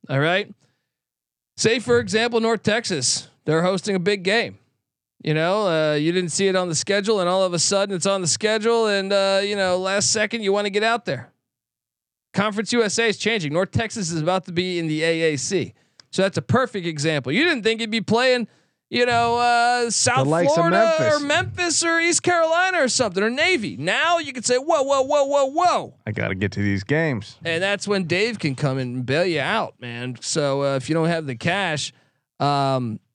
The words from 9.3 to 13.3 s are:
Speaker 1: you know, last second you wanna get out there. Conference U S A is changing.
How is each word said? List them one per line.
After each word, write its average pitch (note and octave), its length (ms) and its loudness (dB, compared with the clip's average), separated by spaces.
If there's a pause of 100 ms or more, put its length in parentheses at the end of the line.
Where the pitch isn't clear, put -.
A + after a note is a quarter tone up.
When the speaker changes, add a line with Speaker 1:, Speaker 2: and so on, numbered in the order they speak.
Speaker 1:
you G#3 100 -2
know, F#3 220 2
last F#3+ 340 0
second G#3+ 320 -2
you G3 100 0
wanna G3+ 180 0
get G#3 120 0
out A3+ 220 0
there. B2 260 -8 (1040)
Conference G#3 400 -2
U A#3 100 4
S G#3 160 0
A A3+ 60 2
is G#3+ 120 0
changing. G3+ 360 -2